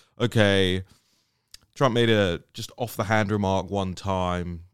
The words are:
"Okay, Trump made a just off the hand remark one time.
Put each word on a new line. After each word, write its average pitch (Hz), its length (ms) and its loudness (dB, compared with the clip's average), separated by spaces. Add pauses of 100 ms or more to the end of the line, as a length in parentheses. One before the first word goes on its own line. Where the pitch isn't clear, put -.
(200)
"Okay, 98 640 2 (920)
Trump 131 180 2
made 117 160 4
a 98 320 2 (100)
just - 240 -14
off 120 200 -8
the 110 80 -2
hand 107 260 0
remark 95 400 0
one 95 240 -4
time. 90 800 -4